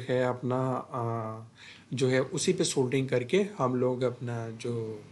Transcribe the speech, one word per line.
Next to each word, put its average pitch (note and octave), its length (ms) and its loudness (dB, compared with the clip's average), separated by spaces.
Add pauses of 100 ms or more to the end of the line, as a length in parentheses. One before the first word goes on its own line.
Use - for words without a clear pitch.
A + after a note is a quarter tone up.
है B2+ 160 4
अपना, B2+ 680 0
अ, A2+ 1040 -6
जो C3 120 4
है C3 140 4
उसी D3 320 0
पे F3 100 2
सोल्डरिंग C3 460 2
करके C3+ 380 2 (100)
हम B2+ 180 2
लोग B2+ 260 2
अपना A#2+ 480 -2
जो A2+ 520 -6 (100)